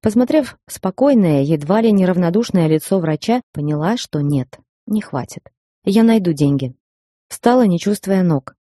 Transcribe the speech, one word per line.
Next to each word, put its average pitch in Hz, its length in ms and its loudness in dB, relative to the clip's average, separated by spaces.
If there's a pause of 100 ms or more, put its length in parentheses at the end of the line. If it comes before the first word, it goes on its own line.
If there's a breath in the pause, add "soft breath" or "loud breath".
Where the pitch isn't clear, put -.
Посмотрев 247 640 0
в - 60 -18
спокойное, 190 680 2
едва 156 380 0
ли 226 100 2
не 196 140 2
равнодушное 180 640 0
лицо 156 320 0
врача, 165 420 -2 (120)
поняла, 151 440 -4
что - 240 -6
нет, 143 380 -4 (280)
не 214 140 -2
хватит. - 500 -12 (340)
«Я 214 180 2
найду 220 300 2
деньги». 139 420 -2 (540)
Встала, 240 380 2
не 175 120 0
чувствуя 196 440 -2
ног. 156 320 -2 (120)